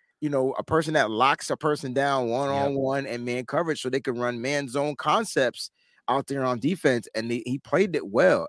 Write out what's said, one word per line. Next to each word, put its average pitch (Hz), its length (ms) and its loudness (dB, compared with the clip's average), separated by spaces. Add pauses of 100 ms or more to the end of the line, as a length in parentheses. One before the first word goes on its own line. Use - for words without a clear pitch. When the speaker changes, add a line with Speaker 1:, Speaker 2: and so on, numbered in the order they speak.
(220)
Speaker 1:
you 151 80 -4
know, 135 240 0
a - 100 -6
person 160 300 0
that 120 180 2
locks 127 380 2
a 139 80 -4
person 143 360 -2
down 135 360 2
one 135 200 0
on 139 260 0
one 135 280 -2
Speaker 2:
Yep. 117 100 -8
Speaker 1:
and 120 120 -6
man 123 200 -4
coverage 160 360 -2
so 127 80 -6
they 131 100 0
can 123 180 -4
run 120 240 -2
man 143 280 -2
zone 143 260 -2
concepts 151 760 0 (380)
out 131 200 0
there 139 180 -4
on 123 140 0
defense. 131 540 2
And 113 160 -4
they, 120 160 -2
he 127 140 -2
played 180 360 0
it 95 120 -4
well. 110 420 4